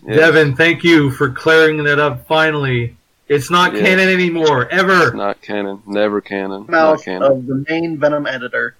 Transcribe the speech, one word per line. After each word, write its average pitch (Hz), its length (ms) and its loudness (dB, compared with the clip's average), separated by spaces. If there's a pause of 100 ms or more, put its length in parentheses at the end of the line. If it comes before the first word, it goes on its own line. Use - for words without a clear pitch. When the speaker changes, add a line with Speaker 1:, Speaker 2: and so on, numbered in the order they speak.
Speaker 1:
Yes. 107 120 0
Speaker 2:
Devin, 156 380 4
thank 165 280 0
you 156 260 4
for 131 220 -2
clearing 156 540 2
that 147 140 2
up 143 280 -2
finally. 147 680 -2 (340)
It's 143 200 0
not 180 240 2
Speaker 1:
Yeah. 107 80 -2
Speaker 2:
canon 190 280 2
anymore, 165 600 0
ever. 180 380 0
Speaker 1:
It's 113 80 -4
not 101 260 -6
canon. 101 460 -8
Never 104 340 -2
canon. 98 460 -8
Speaker 3:
Mouth 160 300 2
Speaker 1:
Not - 60 -16
canon. 95 280 0
Speaker 3:
of 127 160 -4
the 135 200 -6
main 165 300 -4
Venom 147 300 -2
editor. 120 520 -6